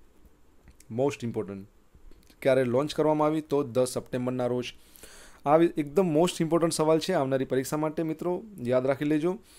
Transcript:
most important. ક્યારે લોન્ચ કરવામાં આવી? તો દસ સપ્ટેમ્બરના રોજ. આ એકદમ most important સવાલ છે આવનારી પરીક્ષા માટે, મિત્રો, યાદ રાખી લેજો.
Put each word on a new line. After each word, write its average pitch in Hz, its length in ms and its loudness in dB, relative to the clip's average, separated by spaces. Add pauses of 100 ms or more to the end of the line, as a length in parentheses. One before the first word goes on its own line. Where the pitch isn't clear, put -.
(920)
most 120 340 -2
important. 101 380 -8 (760)
ક્યારે 131 220 4
લોન્ચ 127 320 0
કરવામાં 151 320 2
આવી? 156 140 0
તો 143 220 0
દસ 123 240 0
સપ્ટેમ્બરના 127 580 -6
રોજ. 123 280 -4 (720)
આ 147 120 6
એકદમ 165 600 2
most 175 240 2
important 165 280 2
સવાલ 156 300 2
છે 185 140 -2
આવનારી 135 320 0
પરીક્ષા 135 320 -2
માટે, 156 260 -2
મિત્રો, 165 400 -4 (200)
યાદ 127 240 0
રાખી 139 180 -2
લેજો. 156 320 0 (220)